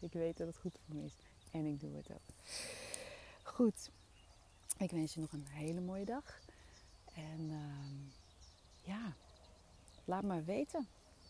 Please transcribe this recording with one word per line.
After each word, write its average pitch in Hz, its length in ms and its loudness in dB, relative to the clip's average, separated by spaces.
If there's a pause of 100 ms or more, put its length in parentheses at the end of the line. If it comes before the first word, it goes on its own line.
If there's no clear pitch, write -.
Ik 170 140 -4
weet 165 240 4
dat - 100 2
het 170 100 -4
goed - 280 0
voor 151 100 -6
me 147 80 0
is 147 120 -6 (360)
en 160 140 2
ik 147 140 2
doe 147 160 -4
het 147 160 -8
ook. - 100 -10 (1200)
Goed, - 480 8 (840)
ik 185 140 4
wens 160 220 4
je 165 60 0
nog 156 120 2
een 147 160 -2
hele 156 340 2
mooie 190 240 0
dag. 240 340 -2 (720)
En, 160 360 0
ehm, 143 460 -2 (880)
ja, 202 300 0 (920)
laat 185 180 4
maar 175 220 4
weten 240 420 4 (420)